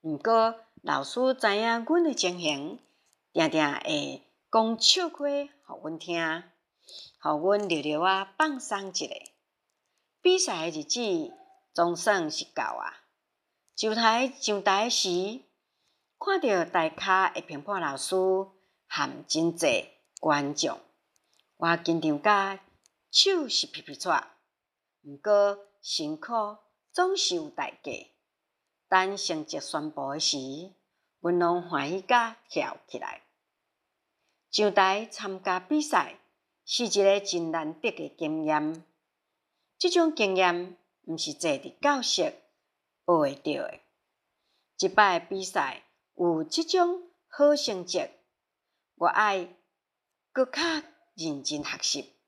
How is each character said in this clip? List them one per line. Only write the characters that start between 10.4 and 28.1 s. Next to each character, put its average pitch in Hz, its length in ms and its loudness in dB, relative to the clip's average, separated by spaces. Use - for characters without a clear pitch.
的 156 120 -6
日 - 20 -10
子 196 500 -2
总 170 220 2
算 170 340 0
是 - 240 -8
到 139 100 -4
啊！ - 440 -8
上 220 200 0
台， 233 320 4
上 208 340 -2
台 202 280 4
时， 196 520 0
看 392 220 0
到 190 240 4
台 160 340 0
下 190 300 4
的 175 120 -6
评 143 220 -12
判 196 180 -4
老 143 140 -4
师 - 200 -4
含 - 400 -4
真 165 300 0
济 120 320 0
观 147 340 0
众， - 260 -4
我 170 220 0
紧 165 240 0
张 151 200 0
甲 196 380 2
手 349 380 4
是 - 200 -2
皮 - 140 -16
皮 143 140 -16
喘， 160 320 0
毋 143 140 -16
过 202 420 4
辛 156 380 -6
苦 214 380 -4
总 370 240 0
是 - 200 -2
有 175 140 -6
代 - 340 -10
价。 135 80 -8